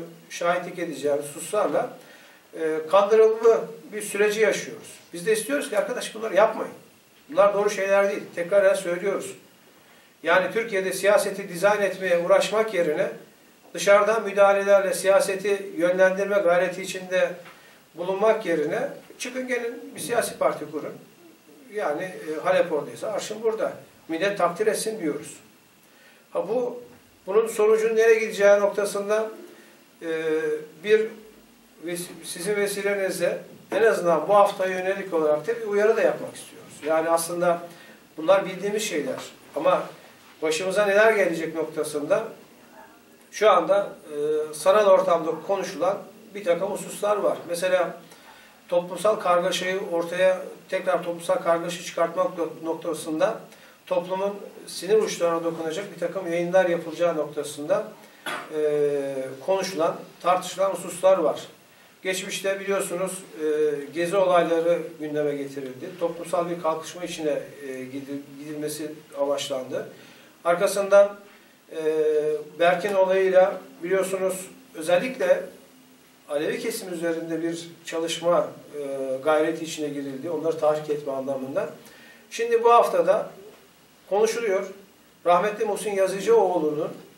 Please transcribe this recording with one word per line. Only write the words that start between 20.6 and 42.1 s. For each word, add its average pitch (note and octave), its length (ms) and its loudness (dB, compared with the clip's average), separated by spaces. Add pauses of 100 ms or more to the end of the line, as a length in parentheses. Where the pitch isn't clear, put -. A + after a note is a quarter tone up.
kurun. D3+ 220 -8 (800)
Yani, F3 300 -4
e, D#3 400 -8
Halep E3+ 280 2
oradaysa C3 400 -6
arşın G#3 320 -8
burada. G#3+ 300 -2 (340)
Millet F3 300 -2
takdir G3+ 300 0
etsin G#3+ 320 -2
diyoruz. - 380 -6 (920)
Ha E3+ 180 -4
bu, A#3+ 340 -4 (440)
bunun A3 200 2
sonucun A3 480 2
nereye A3 240 6
gideceği G3+ 400 4
noktasında, G3+ 680 0 (720)
e, E3 60 -8 (760)
bir G#3+ 240 4 (800)
Ves-, F3 380 -10
sizin F3+ 320 -4
vesilenizle G3 800 -2 (340)
en G3 120 2
azından E3+ 440 4
bu G3 80 6
haftaya F#3+ 440 4
yönelik F#3+ 340 -4
olarak D3+ 340 2
da A3+ 80 -2
bir A3+ 120 -6
uyarı G#3 300 4
da G#3 40 2
yapmak - 340 0
istiyoruz. - 380 -20 (120)
Yani D#3+ 240 2
aslında E3+ 520 0 (560)
bunlar F3+ 280 4
bildiğimiz G3+ 380 -4
şeyler C#3 360 -4 (360)
ama D#3+ 280 2 (580)
başımıza F#3 440 0
neler G#3 260 6
gelecek E3 440 0
noktasında D#3 680 -2 (1080)